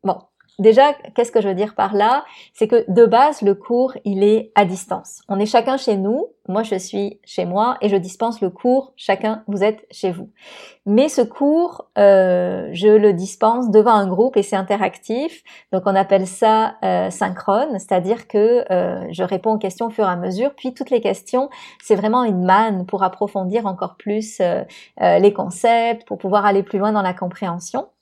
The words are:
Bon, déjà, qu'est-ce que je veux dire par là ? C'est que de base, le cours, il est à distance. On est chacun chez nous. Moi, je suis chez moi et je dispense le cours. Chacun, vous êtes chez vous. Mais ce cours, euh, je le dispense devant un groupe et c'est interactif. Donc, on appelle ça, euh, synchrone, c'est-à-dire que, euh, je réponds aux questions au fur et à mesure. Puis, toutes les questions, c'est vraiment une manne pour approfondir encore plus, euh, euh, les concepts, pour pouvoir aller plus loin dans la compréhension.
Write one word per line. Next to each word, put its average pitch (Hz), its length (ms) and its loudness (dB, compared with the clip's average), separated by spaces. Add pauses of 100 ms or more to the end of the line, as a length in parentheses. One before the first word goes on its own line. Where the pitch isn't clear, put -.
Bon, - 140 -4 (400)
déjà, 226 340 6 (220)
qu'est-ce 233 180 -2
que 226 80 2
je 202 80 -2
veux 190 60 -2
dire 208 200 -4
par 196 200 -2
là ? 240 300 2 (280)
C'est 220 160 -2
que 233 200 2
de 226 180 6
base, 269 340 2
le 196 140 2
cours, 247 400 -2 (100)
il 196 180 -2
est 214 320 2
à 208 120 4
distance. - 640 -10
On 196 120 -4
est 214 60 0
chacun 254 320 0
chez 220 180 -2
nous. 226 300 -2 (200)
Moi, 202 160 -4
je 220 120 -6
suis 202 500 -8
chez 180 220 -6
moi 208 340 -2
et 208 80 -2
je 202 80 2
dispense 226 460 -4
le 180 80 -2
cours. 254 460 -2
Chacun, 220 520 -4
vous 202 160 -2
êtes 214 260 -4
chez - 200 -6
vous. 175 180 -12 (560)
Mais 220 240 2
ce 262 140 -2
cours, 302 760 -2
euh, 185 760 2
je 180 160 2
le 208 260 6
dispense 220 560 -2
devant 220 240 6
un 202 120 2
groupe 214 300 0
et 202 60 4
c'est - 140 -4
interactif. 208 840 -4 (300)
Donc, 185 140 -2
on 196 80 2
appelle 190 320 2
ça, 220 480 0 (100)
euh, 185 240 -2
synchrone, 196 680 -4
c'est-à-dire 190 500 -4
que, 226 420 0
euh, 180 400 -2
je 170 120 -6
réponds 190 320 -2
aux 214 40 -4
questions 196 280 -6
au 220 40 -6
fur 214 140 -2
et 185 60 0
à 180 60 -4
mesure. 190 380 -4
Puis, 254 200 -10
toutes 254 160 -10
les 240 100 0
questions, 247 480 -4 (340)
c'est 214 120 2
vraiment 214 300 0
une 185 200 0
manne 190 400 2
pour 190 180 -4
approfondir 202 600 -4
encore 185 320 -8
plus, 214 440 -6
euh, 175 240 0 (360)
euh, 175 180 4
les 202 140 6
concepts, 226 720 -2
pour 196 120 -12
pouvoir 202 260 0
aller 202 180 2
plus 202 160 -6
loin 214 140 0
dans 214 80 0
la 185 140 -4
compréhension. 180 760 -8 (140)